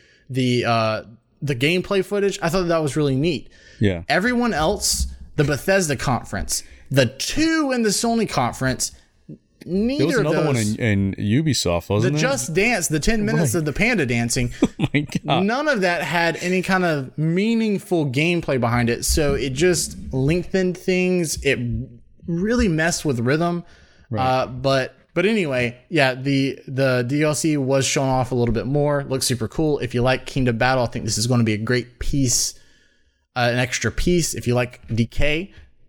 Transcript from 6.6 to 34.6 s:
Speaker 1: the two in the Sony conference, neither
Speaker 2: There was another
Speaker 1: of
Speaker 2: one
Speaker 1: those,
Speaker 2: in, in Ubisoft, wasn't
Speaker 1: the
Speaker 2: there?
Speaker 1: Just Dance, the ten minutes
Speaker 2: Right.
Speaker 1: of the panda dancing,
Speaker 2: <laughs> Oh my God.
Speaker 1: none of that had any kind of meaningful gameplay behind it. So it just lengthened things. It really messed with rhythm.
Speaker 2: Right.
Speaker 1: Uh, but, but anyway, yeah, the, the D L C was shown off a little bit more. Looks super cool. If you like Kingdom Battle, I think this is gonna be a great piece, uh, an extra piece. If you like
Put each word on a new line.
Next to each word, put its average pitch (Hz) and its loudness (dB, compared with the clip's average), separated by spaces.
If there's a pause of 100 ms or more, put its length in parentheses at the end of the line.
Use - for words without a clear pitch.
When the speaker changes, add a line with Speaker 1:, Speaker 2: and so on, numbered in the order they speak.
Speaker 1:
the 131 4
two 311 0
in 240 0
the 214 2
Sony 226 0
conference, 127 -2 (760)
neither 220 0
Speaker 2:
There 139 2
was - 0
another 151 2
Speaker 1:
of 156 2
Speaker 2:
one 143 2
Speaker 1:
those, 110 0
Speaker 2:
in, 98 0
in 104 0
Ubisoft, 92 0
wasn't 117 2
Speaker 1:
the 151 0
Speaker 2:
there? 254 2
Speaker 1:
Just 240 -4
Dance, 202 0
the 151 -2
ten 214 0
minutes 151 2
Speaker 2:
Right. 170 0
Speaker 1:
of 151 -2
the 147 -2
panda 208 2
dancing, 120 0
Speaker 2:
<laughs> - -4
Oh - 0
my 147 0 (240)
God. 143 2
Speaker 1:
none 269 -2
of 247 0
that 175 0
had 165 0
any 180 0
kind 185 2
of 143 -2
meaningful 185 0
gameplay 147 0
behind 117 2
it. 120 -2
So 143 2
it 131 -2
just 165 0 (160)
lengthened 170 0
things. 180 0
It 135 2 (680)
really 214 0
messed 160 0
with 131 0
rhythm. 170 0 (460)
Speaker 2:
Right. 131 -2
Speaker 1:
Uh, 131 0
but, 131 -2 (180)
but 175 2
anyway, 135 0 (120)
yeah, 139 2
the, 135 -2
the 131 2
D 147 0
L 151 2
C 156 0
was 131 2
shown 139 0
off 131 0
a 131 0
little 120 2
bit 110 -2
more. 143 0
Looks 123 -2
super 113 -2
cool. 151 0
If 120 -6
you 123 0
like 127 0
Kingdom 123 0
Battle, 127 2
I 117 0
think - -8
this 110 -4
is 113 0
gonna 120 4
be 110 2
a 104 -2
great 123 -2
piece, - 0 (840)
uh, 120 2
an 120 0
extra 123 -2
piece. 175 2
If - -8
you 123 2
like 123 -2 (140)